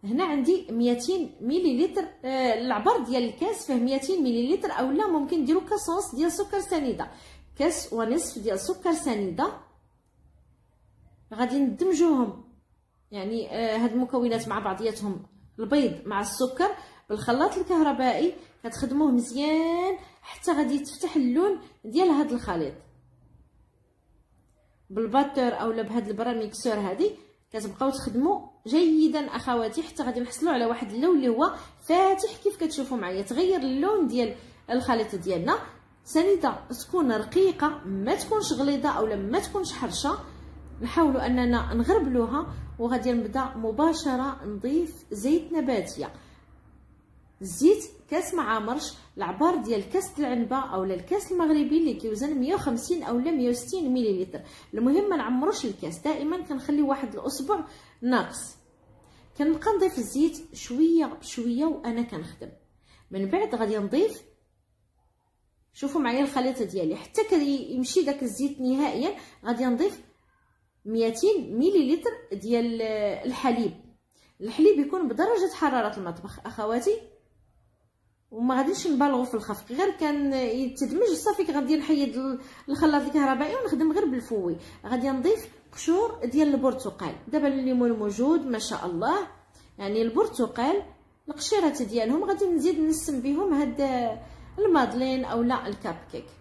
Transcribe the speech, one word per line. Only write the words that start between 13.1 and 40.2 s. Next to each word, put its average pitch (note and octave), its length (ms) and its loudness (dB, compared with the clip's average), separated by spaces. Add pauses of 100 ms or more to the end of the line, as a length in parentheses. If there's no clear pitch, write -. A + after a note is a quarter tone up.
يعني، G#3 400 -6
آه، A3 260 -2
هاد A3+ 160 2
المكونات A#3+ 560 0
مع G#3 100 -2
بعضياتهم، G#3 640 -4 (360)
البيض A#3 480 0
مع G3+ 140 -2
السكر C4 480 -2 (400)
بالخلاط A#3+ 480 0
الكهربائي، D4+ 800 2 (300)
كتخدموه C4+ 460 2
مزيان D#4+ 880 0 (240)
حتى - 300 -4
غادي C#4 220 2
يتفتح D4 420 -4
اللون D4+ 420 2 (260)
ديال D4+ 240 4
هاد C#4+ 240 4
الخليط. E3+ 420 -4 (2250)
بالباتور A#3+ 720 0
اولا A3+ 220 -2
بهاد G#3+ 260 -4
البراميكسور A3 680 -2
هادي G#3 360 0 (400)
كتبقاو A3 400 -2
تخدموا C4+ 580 0 (180)
جيدا D#4 540 4
اخواتي A#3+ 640 -2
حتى D#4 200 -8
غادي A#3+ 180 -2
نحصلوا D4 320 -2
على A#3+ 140 2
واحد A#3 260 -4
اللون D#4 240 4
اللي C4 120 4
هو A#3+ 260 2 (340)
فاتح F#4+ 560 4
كيف G4+ 120 0
كتشوفوا C#4 400 -2
معايا. F#3+ 260 -4
تغير F4 380 2
اللون C#4+ 460 2
ديال A3+ 300 0 (340)
الخليط A#3 440 0
ديالنا، F#3 440 0 (460)
سنيده E4 500 2 (260)
تكون D#4 320 0
رقيقه، D4+ 560 2 (180)
ما G3 280 -2
تكونش - 380 -2
غليظه C#4 360 0
اولا G#3+ 280 0
ما G3+ 240 -2
تكونش F#4+ 320 -6
حرشه. C4+ 460 -4 (640)